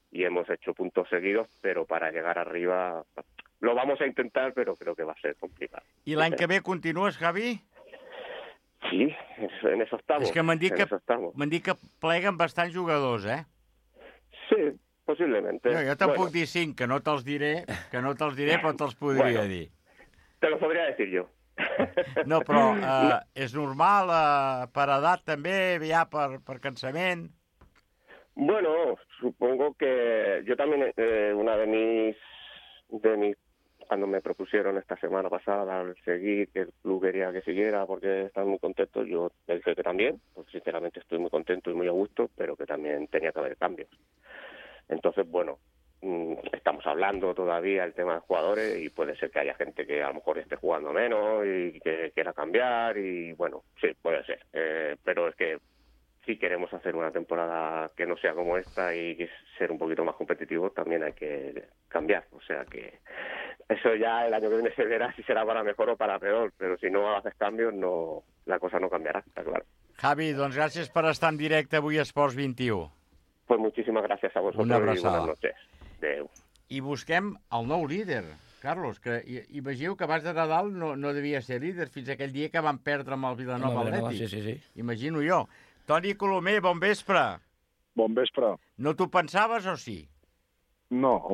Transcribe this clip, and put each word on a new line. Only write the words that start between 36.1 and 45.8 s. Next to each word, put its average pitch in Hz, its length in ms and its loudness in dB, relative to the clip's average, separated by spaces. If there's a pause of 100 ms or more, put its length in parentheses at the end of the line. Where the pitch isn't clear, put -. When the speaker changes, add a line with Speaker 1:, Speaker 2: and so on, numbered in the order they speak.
Speaker 1:
que 95 120 -4
el 90 120 -2 (100)
club 95 200 0
quería 92 280 2
que 92 120 -6
siguiera 101 440 0
porque 95 400 -2
están 98 220 -2
muy 98 100 0
contentos, 98 480 -2
yo 85 240 -2 (160)
les 87 120 0
dije 87 180 0
que 87 60 -4
también, 101 380 0 (140)
pues 92 160 -16
sinceramente 85 500 -6
estoy 85 180 -4
muy 85 120 -2
contento 87 400 -2
y 85 40 -2
muy 87 140 0
a 85 40 0
gusto, 104 420 0
pero 76 220 -6
que 71 80 -8
también 76 440 -4
tenía 80 240 0
que 80 80 -6
haber 67 180 -4
cambios. 90 320 -4 (1000)
Entonces, 85 420 0
bueno, 82 280 -2 (420)